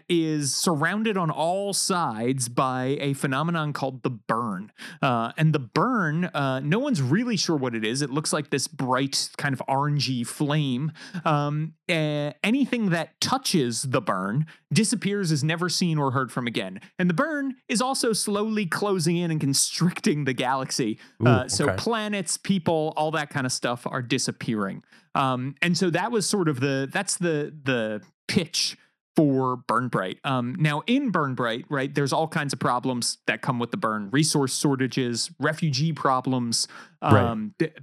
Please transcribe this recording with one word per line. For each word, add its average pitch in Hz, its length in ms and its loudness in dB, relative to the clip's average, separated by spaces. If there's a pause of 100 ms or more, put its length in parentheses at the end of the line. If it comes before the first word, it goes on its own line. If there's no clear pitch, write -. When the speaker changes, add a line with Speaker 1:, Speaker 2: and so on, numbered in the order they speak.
Speaker 1:
is 156 440 2
surrounded 185 640 0
on 175 160 2
all 190 420 0
sides 131 760 0
by 127 500 0
a 143 140 0
phenomenon 151 580 -2
called 135 320 -6
the 135 60 0
burn. 110 640 -4 (300)
Uh, 117 360 2
and 156 160 4
the 156 60 2
burn, 175 680 0
uh, 135 360 -2
no 151 180 2
one's 262 220 0
really 202 360 0
sure 165 180 0
what 127 200 -2
it 110 100 -2
is. 123 160 0
It 143 80 -4
looks 151 240 -4
like 156 160 -2
this 139 180 -2
bright 135 680 -2
kind 139 160 -2
of 120 160 -4
orangey 135 580 0
flame. 147 640 0 (320)
Um, 151 520 0 (120)
eh, 151 460 0 (100)
anything 233 460 2
that 165 320 -2
touches 147 600 0
the 131 180 0
burn 101 440 0 (280)
disappears, 196 580 2
is 143 120 2
never 170 260 0
seen 160 280 0
or 139 140 2
heard 127 200 0
from 127 140 -2
again. 104 360 -4 (160)
And 180 120 4
the 180 40 2
burn 277 420 0 (140)
is 233 120 2
also 262 300 0
slowly 208 540 0
closing 180 520 0
in 170 140 0
and 156 80 0
constricting 147 840 0
the 131 80 0
galaxy. 127 680 -2 (220)
Speaker 2:
Ooh, 113 60 6
Speaker 1:
Uh, 127 200 4
so - 220 0
Speaker 2:
okay. 92 80 0
Speaker 1:
planets, 214 600 -2
people, 160 600 0
all 156 140 0
that 151 180 -2
kind 135 160 -2
of 127 80 -2
stuff 123 340 -4
are 131 140 -4
disappearing. 110 840 -2 (320)
Um, 131 460 0
and 175 160 2
so 185 120 2
that 180 220 0
was 220 180 0
sort 190 200 0
of 131 100 0
the, 135 320 0
that's 190 260 -2
the, 156 340 -2 (120)
the 110 380 -2 (260)
pitch - 500 -2 (380)
for 131 420 4
Burn 120 320 0
Bright. 95 340 -2
Um, 127 360 -2
now 151 280 0
in 262 220 2
Burn 151 240 0
Bright, 117 340 -2
right, 143 260 -2
there's 143 200 2
all 156 140 2
kinds 143 260 -2
of 123 60 -6
problems 123 640 0
that 113 160 -2
come 127 180 0
with 120 120 -2
the - 60 -6
burn, 104 340 -2
resource 143 460 2
shortages, 127 720 0 (100)
refugee 151 520 0
problems, 127 760 0 (340)
Speaker 2:
Right. - 220 6
Speaker 1:
um, 110 340 -2
d-, 160 120 0 (120)